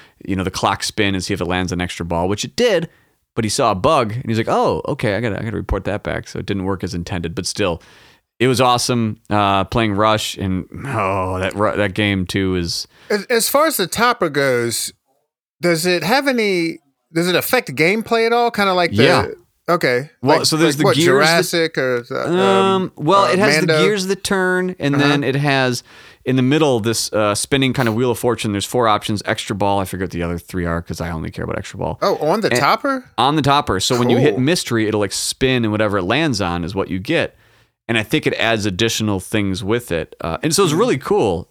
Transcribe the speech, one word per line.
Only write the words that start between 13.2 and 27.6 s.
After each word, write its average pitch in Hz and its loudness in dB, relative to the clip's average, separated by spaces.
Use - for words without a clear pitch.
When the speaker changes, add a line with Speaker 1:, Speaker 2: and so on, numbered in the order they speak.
Speaker 2:
as 233 0
far 294 4
as 294 -2
the 185 -2
topper 226 0
goes, 127 0
does 165 0
it 180 2
have 262 0
any, 202 0
does 170 0
it 180 2
affect 156 0
gameplay 220 2
at 226 0
all? 233 2
Kinda 196 0
like 175 2
the 104 4
Speaker 1:
Yeah. 143 4
Speaker 2:
Okay. 147 0
Speaker 1:
Well, 143 4
Speaker 2:
Like, - 0
Speaker 1:
so 156 0
there's 156 4
Speaker 2:
like - -2
Speaker 1:
the 165 2
Speaker 2:
what, 180 4
Speaker 1:
gears 165 4
that 139 6
Speaker 2:
Jurassic 165 2
or 127 0
the, 127 -4
um, 175 2
Speaker 1:
Um, 190 2
well, 185 4
Speaker 2:
uh, - 2
Speaker 1:
it 185 2
has 151 4
Speaker 2:
Mando? 160 2
Speaker 1:
the - 4
gears 202 0
that 196 -4
turn, 185 -2
and 143 0
Speaker 2:
Uh-huh. 143 2
Speaker 1:
then 143 2
it 131 0
has 135 0
in 127 2
the 131 4
middle 135 4
this, 110 -2
uh, 104 2
spinning 135 0